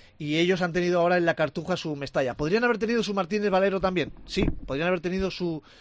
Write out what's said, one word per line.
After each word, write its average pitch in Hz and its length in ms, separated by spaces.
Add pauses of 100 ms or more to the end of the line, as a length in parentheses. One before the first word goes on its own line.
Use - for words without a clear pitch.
(160)
y 151 200
ellos 175 260
han 175 100
tenido 175 260
ahora 175 200
en 170 80
la 165 80
Cartuja 160 420
su 156 180
Mestalla. 135 440
¿Podrían 175 260
haber 233 140
tenido 226 240
su 208 100
Martínez 196 380
Valero 190 320
también? 180 300 (120)
Sí, - 220 (200)
podrían 151 220
haber 185 120
tenido 185 300
su, 165 320 (180)